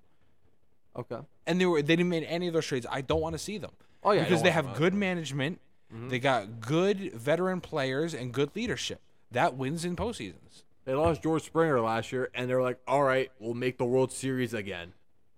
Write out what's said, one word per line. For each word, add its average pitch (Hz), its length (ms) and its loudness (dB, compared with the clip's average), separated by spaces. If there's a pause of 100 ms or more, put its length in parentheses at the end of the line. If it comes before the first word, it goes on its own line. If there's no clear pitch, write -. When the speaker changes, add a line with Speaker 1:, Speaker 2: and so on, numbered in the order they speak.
(960)
Speaker 1:
Okay. 120 240 -10 (280)
Speaker 2:
And 175 140 2
they 185 40 4
were, 170 160 4
they 151 140 4
didn't 175 140 4
make 165 180 -2
any 175 200 -2
of 165 60 -4
those 160 120 0
trades. 127 240 -4
I 131 120 -4
don't 147 200 0
wanna 160 160 -4
see 208 200 -8
them. 113 140 -10 (320)
Speaker 1:
Oh, 202 80 4
yeah, 185 100 4
I - 20 0
Speaker 2:
Because 165 160 2
Speaker 1:
don't 147 40 -2
Speaker 2:
they 180 60 8
Speaker 1:
wanna 160 40 2
Speaker 2:
have 160 120 2
Speaker 1:
see 131 60 -8
them. 110 80 -8
Speaker 2:
good 185 140 4
management. 170 640 -2 (340)
Speaker 1:
Mm-hmm. 117 160 -12
Speaker 2:
They 127 100 -2
got 117 420 0
good 185 520 0
veteran 165 480 0
players 143 520 -2
and 123 200 -6
good 143 220 0
leadership. 175 440 -4 (320)
That 127 240 2
wins 143 300 -4
in 180 100 -2
postseasons. 113 680 -8 (220)
Speaker 1:
They 131 100 -2
lost 156 260 2
George 160 220 2
Springer 160 360 4
last 113 320 0
year, 127 220 -2
and 123 160 -4
they're 127 120 4
like, 127 260 0
"All 139 160 4
right, 131 360 2
we'll 117 140 -6
make 127 240 -2
the 131 80 0
World 127 260 4
Series 127 420 -2
again." 92 400 -6 (440)